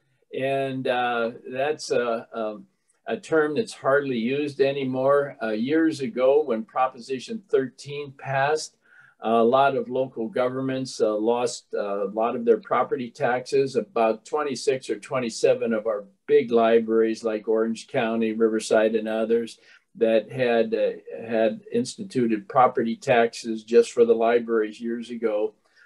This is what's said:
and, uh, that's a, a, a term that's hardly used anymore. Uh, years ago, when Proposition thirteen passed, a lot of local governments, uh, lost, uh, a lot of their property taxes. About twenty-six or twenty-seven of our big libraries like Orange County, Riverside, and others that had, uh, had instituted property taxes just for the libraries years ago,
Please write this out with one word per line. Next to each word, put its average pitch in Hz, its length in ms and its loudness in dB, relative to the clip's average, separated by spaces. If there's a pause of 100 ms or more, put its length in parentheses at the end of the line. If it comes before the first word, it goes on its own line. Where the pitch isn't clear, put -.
(340)
and, 135 540 -4
uh, 120 440 -2 (180)
that's 143 400 -4
a, 120 420 -2
a, 107 260 -6 (500)
a 113 100 -2
term 151 380 0
that's 110 180 -4
hardly 135 420 0
used 139 460 -2
anymore. 135 800 0
Uh, 113 80 -4
years 139 500 0
ago, 131 420 2
when 113 220 -4
Proposition 123 840 -6
thirteen 139 680 -4
passed, 139 600 -4 (480)
a 113 160 2
lot 131 360 4
of 117 120 -4
local 127 380 -4
governments, 131 720 -4
uh, 107 140 2
lost, 120 580 -2
uh, 101 360 -4
a - 20 -8
lot 113 240 -2
of 117 100 -6
their 113 140 4
property 127 500 -2
taxes. 135 680 -2
About 113 480 0
twenty-six 139 680 -4
or 107 80 -4
twenty-seven 123 720 0
of 107 140 -2
our 104 200 -4 (200)
big 139 240 4
libraries 113 720 4
like 107 240 -4
Orange 113 400 0
County, 113 460 0
Riverside, 110 640 2
and 110 100 0
others 113 520 0 (360)
that 113 380 2
had, 117 420 2
uh, 104 500 -4
had 113 360 0 (100)
instituted 113 760 -2
property 120 480 2
taxes 117 640 0
just 117 300 4
for 120 120 4
the 117 80 4
libraries 113 680 2
years 117 300 -8
ago, 110 440 -2 (320)